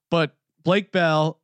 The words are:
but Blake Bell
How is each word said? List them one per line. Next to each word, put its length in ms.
but 240
Blake 260
Bell 540